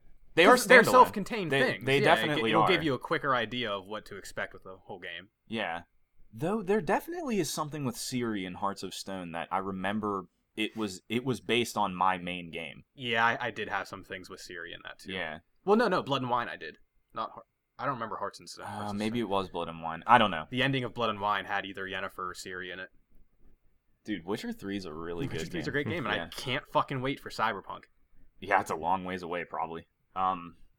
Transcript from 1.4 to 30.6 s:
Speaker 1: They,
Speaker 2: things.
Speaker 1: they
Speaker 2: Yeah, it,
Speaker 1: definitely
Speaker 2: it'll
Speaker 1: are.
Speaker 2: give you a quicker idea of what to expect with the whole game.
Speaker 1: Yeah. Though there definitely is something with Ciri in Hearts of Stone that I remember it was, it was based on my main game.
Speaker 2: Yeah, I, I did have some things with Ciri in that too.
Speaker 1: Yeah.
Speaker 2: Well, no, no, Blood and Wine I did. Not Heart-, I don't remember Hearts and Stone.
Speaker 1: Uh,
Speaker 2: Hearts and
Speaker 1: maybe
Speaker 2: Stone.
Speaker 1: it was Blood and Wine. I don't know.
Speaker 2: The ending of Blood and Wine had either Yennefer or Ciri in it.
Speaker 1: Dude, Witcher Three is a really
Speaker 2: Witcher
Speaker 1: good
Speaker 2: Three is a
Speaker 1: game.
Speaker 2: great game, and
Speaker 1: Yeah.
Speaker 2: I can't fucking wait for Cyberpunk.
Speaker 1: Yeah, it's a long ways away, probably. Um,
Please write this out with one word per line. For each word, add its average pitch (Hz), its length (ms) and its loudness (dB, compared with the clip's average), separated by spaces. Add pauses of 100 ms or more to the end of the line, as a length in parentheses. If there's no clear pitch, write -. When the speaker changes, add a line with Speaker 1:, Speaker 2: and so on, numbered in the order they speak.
Speaker 1:
They, 139 120 6
Speaker 2:
things. 117 220 0
Speaker 1:
they 135 140 6
Speaker 2:
Yeah, - 20 4
it, 156 140 8
Speaker 1:
definitely - 360 2
Speaker 2:
it'll 110 120 8
Speaker 1:
are. - 60 8
Speaker 2:
give 170 140 4
you 147 100 2
a 123 60 -2
quicker 147 360 0
idea 113 360 -2
of 98 160 -4
what 104 200 -10
to 104 100 -12
expect 98 360 -10
with - 100 -18
the 95 220 -16
whole 98 140 -12
game. 87 300 -12 (180)
Speaker 1:
Yeah. 92 360 -4 (500)
Though 170 280 -4
there 202 200 0
definitely 254 580 -2
is 156 100 0
something 151 360 -6
with 117 100 -4
Ciri 113 500 -4
in 90 100 -10
Hearts 98 280 -4
of 92 100 -8
Stone 92 380 -8
that 82 200 -6
I 92 80 0
remember 98 680 -2 (300)
it 107 220 -2
was, 101 320 -4
it 120 160 0
was 123 160 -2
based 117 360 0
on 101 180 0
my 92 220 2
main 87 340 -8
game. 76 320 -10 (100)
Speaker 2:
Yeah, 117 320 2
I, 123 220 0
I 113 40 -6
did 101 180 -8
have 98 180 -4
some 95 160 -12
things 92 260 -12
with 90 120 -14
Ciri 85 320 -12
in 87 100 -14
that - 160 -16
too. 90 140 -10
Speaker 1:
Yeah. 82 260 -6 (260)
Speaker 2:
Well, 202 120 6
no, 233 100 2
no, 180 160 0
Blood 135 180 -2
and 127 80 -4
Wine 120 200 0
I 80 80 -10
did. 78 200 -12 (360)
Not 110 180 -6
Heart-, - 140 -18 (340)
I 117 60 -6
don't 139 100 -2
remember 107 220 -6
Hearts 101 220 -8
and 87 100 -20
Stone. 90 160 -14
Speaker 1:
Uh, 98 40 -10
Speaker 2:
Hearts 104 220 -6
and 101 80 -4
Speaker 1:
maybe 110 200 0
Speaker 2:
Stone. 113 80 0
Speaker 1:
it 92 40 -6
was 98 180 2
Blood 85 200 -4
and 82 120 -10
Wine. 82 240 -6
I 117 140 10
don't 104 120 4
know. 78 200 -4
Speaker 2:
The 123 120 -2
ending 135 200 0
of 113 100 -6
Blood 117 160 0
and 104 100 -2
Wine 98 260 0
had 98 200 -4
either 95 200 -10
Yennefer 95 340 -8
or 90 140 -8
Ciri 92 380 -10
in 90 80 -10
it. 92 100 -12 (1160)
Speaker 1:
Dude, 92 200 -6
Witcher 110 280 -6
Three 98 240 -6
is 95 80 -8
a 78 80 -10
really 85 340 -6
Speaker 2:
Witcher 82 120 -6
Speaker 1:
good 82 120 -8
Speaker 2:
Three 175 100 -6
is 139 60 -6
a 143 40 -4
Speaker 1:
game. - 20 -2
Speaker 2:
great 143 140 -2
game, 156 180 -4
and 104 100 -2
Speaker 1:
Yeah. 82 100 -2
Speaker 2:
I - 40 -8
can't - 420 -6
fucking 139 300 0
wait 139 180 -2
for - 100 -14
Cyberpunk. 98 540 -4 (560)
Speaker 1:
Yeah, 95 220 4
it's 98 100 -2
a 92 40 -2
long 87 280 0
ways 92 200 -6
away, 85 200 -2
probably. 82 440 -6 (280)
Um, 92 400 -2 (240)